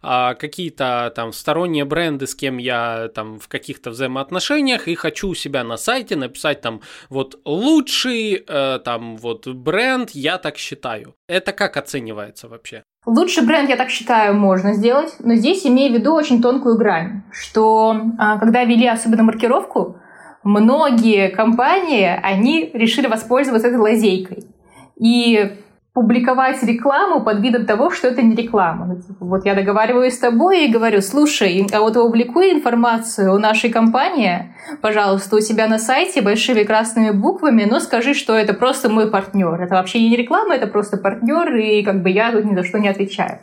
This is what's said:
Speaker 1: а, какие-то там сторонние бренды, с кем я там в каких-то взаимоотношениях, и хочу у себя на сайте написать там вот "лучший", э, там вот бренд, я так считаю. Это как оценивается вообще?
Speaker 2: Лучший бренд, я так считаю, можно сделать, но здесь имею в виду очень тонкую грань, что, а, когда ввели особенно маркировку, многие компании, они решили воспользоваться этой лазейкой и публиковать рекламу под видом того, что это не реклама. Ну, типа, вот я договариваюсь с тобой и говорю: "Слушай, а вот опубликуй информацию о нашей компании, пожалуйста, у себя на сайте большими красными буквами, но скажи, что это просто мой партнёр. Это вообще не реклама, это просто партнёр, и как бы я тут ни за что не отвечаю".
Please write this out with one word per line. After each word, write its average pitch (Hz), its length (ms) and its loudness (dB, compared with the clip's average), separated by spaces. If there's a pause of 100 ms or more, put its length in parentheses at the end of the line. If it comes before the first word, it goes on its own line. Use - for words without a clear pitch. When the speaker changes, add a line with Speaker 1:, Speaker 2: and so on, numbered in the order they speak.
Speaker 1:
а, 127 320 -2
какие-то 127 800 -6
там 113 180 -8
сторонние 165 520 -2
бренды, 147 400 -4
с - 80 -10
кем 131 240 -6
я 117 560 -6
там 110 260 -12
в - 80 -20
каких-то - 440 -12
взаимоотношениях, 175 960 -4
и 165 80 -4
хочу 165 340 -6
у 165 60 -6
себя 139 280 -6
на 117 140 -8
сайте 233 380 -4
написать 139 460 -6
там 113 200 -10 (300)
вот 135 340 -8
"лучший", 226 1000 -2
э, 135 360 -4
там 117 340 -8
вот 117 300 -10
бренд, 196 680 -4
я 151 240 -4
так 151 180 -10
считаю. - 560 -12 (140)
Это 185 240 -4
как - 260 -4
оценивается 110 720 -10
вообще? 113 340 -20 (240)
Speaker 2:
Лучший 302 400 2
бренд, 285 240 2
я 247 80 0
так 247 120 -2
считаю, 220 440 0
можно 196 400 2
сделать, 247 460 0
но 233 160 2
здесь 285 320 2
имею 254 260 4
в 233 60 2
виду 285 160 2
очень 247 260 2
тонкую 247 340 2
грань, 196 460 -2 (100)
что, 220 640 2 (220)
а, 214 220 0
когда 226 240 2
ввели 233 240 4
особенно 226 340 0
маркировку, 226 760 0 (460)
многие 220 840 4
компании, 240 800 2 (140)
они 233 500 0
решили 233 340 0
воспользоваться 240 600 0
этой 247 120 0
лазейкой 208 680 0 (520)
и 226 600 2 (360)
публиковать 247 680 2
рекламу 277 580 0
под 214 200 0
видом 233 240 0
того, 233 240 0
что - 180 -2
это 247 140 0
не 226 120 6
реклама. 185 520 -2
Ну, 180 160 -6
типа, 185 240 -16
вот 190 200 -2
я 202 100 2
договариваюсь 220 580 2
с 247 60 -12
тобой 302 460 2
и 226 60 2
говорю: 226 300 2
"Слушай, 196 720 0
а 214 80 2
вот 220 160 2
опубликуй 240 560 2
информацию 233 800 0
о 202 60 4
нашей 220 300 2
компании, 233 840 0 (260)
пожалуйста, 202 540 0
у 214 60 4
себя 220 260 0
на 220 120 2
сайте 277 420 0
большими 220 420 2
красными 220 460 2
буквами, 226 600 2
но 311 120 2
скажи, 247 320 0
что 233 200 -2
это 220 200 2
просто 254 360 0
мой 214 220 2
партнёр. 190 480 -2
Это 185 160 -2
вообще 185 240 0
не 226 160 4
реклама, 311 400 0
это 240 120 -2
просто 202 280 -2
партнёр, 247 600 -2
и 214 280 2
как 190 200 -2
бы 185 60 2
я 214 220 2
тут 214 140 0
ни 208 100 0
за 180 80 -2
что 208 160 -4
не 208 80 0
отвечаю". 196 560 -4